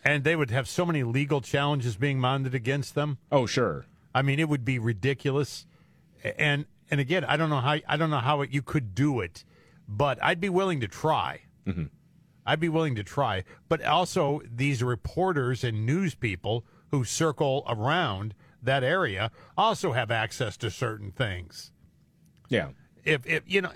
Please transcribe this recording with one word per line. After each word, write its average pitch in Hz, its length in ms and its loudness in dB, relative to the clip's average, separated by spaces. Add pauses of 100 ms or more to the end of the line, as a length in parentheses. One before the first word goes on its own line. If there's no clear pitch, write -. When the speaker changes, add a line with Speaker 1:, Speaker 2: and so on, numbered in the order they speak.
Speaker 1:
And 143 200 0
they 156 100 4
would 147 160 0
have 127 180 0
so - 160 0
many 160 200 0
legal 139 360 0
challenges 139 560 0
being 135 220 0
mounted 131 360 0
against 131 420 -2
them. 147 220 0 (120)
Speaker 2:
Oh, 135 160 4
sure. 90 400 0 (260)
Speaker 1:
I 135 100 2
mean, 139 180 2
it 160 80 2
would 143 160 0
be 131 140 0
ridiculous. 131 880 -2 (680)
And, 147 300 0 (240)
and 147 100 2
again, 147 240 0
I 131 120 2
don't 160 140 2
know 143 100 2
how, 147 260 2
I 147 100 0
don't 156 140 2
know 147 80 2
how 139 240 2
it, 135 80 -4
you 139 120 -2
could 113 320 -2
do 135 260 2
it, - 240 -10 (440)
but 127 340 0
I'd 170 180 2
be 202 80 0
willing 180 320 2
to 107 80 -2
try. 95 540 0 (240)
Speaker 2:
Mm-hmm. 90 180 -4 (640)
Speaker 1:
I'd 147 120 2
be 170 100 0
willing 156 260 0
to 104 100 -4
try. 107 400 -2 (240)
But 165 160 0
also, 156 560 2 (100)
these 127 320 0
reporters 127 800 0
and 110 220 -2
news 160 300 0
people 107 500 -2 (260)
who 135 140 2
circle 143 640 0
around 110 640 0 (280)
that 131 200 2
area 123 480 0 (260)
also 196 360 2
have 117 180 0
access 113 480 -2
to 113 120 -4
certain 107 420 -6
things. 90 580 -6 (800)
Speaker 2:
Yeah. 92 200 0 (360)
Speaker 1:
If, 151 220 0
if, 160 200 -2
you 196 140 2
know, 185 160 -4